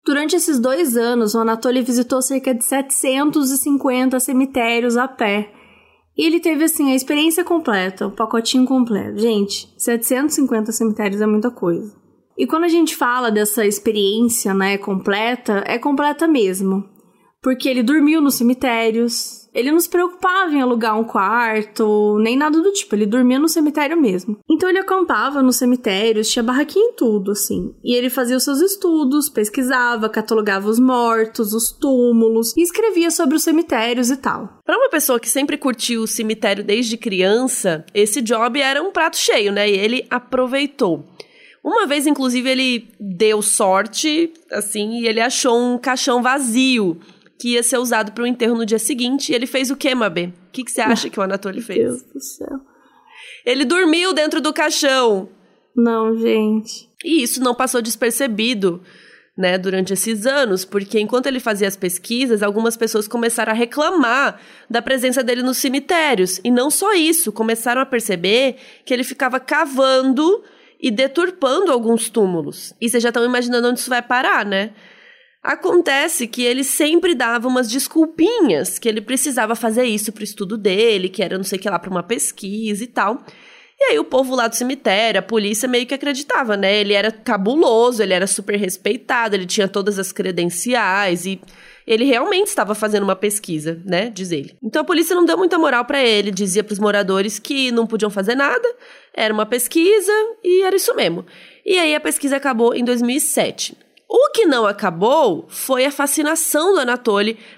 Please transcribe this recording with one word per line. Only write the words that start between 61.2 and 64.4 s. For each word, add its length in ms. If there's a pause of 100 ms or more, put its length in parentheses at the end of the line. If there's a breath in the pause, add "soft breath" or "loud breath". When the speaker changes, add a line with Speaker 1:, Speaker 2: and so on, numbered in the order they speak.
Speaker 2:
ele 160
fazia 260
as 80
pesquisas, 640
algumas 360
pessoas 280
começaram 460
a 40
reclamar 840 (300 loud breath)